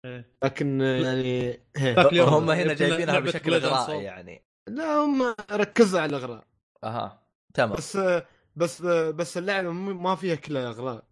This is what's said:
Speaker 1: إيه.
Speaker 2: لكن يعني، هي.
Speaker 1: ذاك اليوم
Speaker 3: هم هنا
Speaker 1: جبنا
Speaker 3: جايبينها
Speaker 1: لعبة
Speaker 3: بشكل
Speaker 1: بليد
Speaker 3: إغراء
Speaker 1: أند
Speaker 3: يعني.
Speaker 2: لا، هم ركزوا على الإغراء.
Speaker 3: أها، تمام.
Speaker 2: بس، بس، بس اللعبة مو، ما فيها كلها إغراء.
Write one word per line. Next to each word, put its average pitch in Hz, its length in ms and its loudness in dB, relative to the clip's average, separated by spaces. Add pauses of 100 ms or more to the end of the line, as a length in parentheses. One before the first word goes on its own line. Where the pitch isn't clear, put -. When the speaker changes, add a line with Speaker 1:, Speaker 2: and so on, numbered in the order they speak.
Speaker 1:
إيه. 123 260 -14 (140)
Speaker 2:
لكن 135 360 -2
يعني، 127 800 0 (160)
هي. 135 180 0
Speaker 1:
ذاك 156 180 6
اليوم 175 160 6
Speaker 3:
هم 160 220 4
هنا 160 120 2
Speaker 1:
جبنا 160 120 0
Speaker 3:
جايبينها 151 400 0
Speaker 1:
لعبة - 120 0
Speaker 3:
بشكل 160 240 -2
Speaker 1:
بليد 165 140 2
Speaker 3:
إغراء 151 320 -2
Speaker 1:
أند - 60 -8
Speaker 3:
يعني. 90 420 -14 (240)
Speaker 2:
لا، 302 280 -4
هم 269 380 2 (180)
ركزوا 208 480 4
على 151 160 -2
الإغراء. 123 300 -10 (380)
Speaker 3:
أها، 110 380 -8 (320)
تمام. 110 220 2
Speaker 2:
بس، - 220 -6 (580)
بس، 160 260 -4
بس 165 560 0
اللعبة 185 320 -2
مو، 190 240 -6
ما 185 200 0
فيها 180 200 -2
كلها 139 340 -4
إغراء. 117 440 -8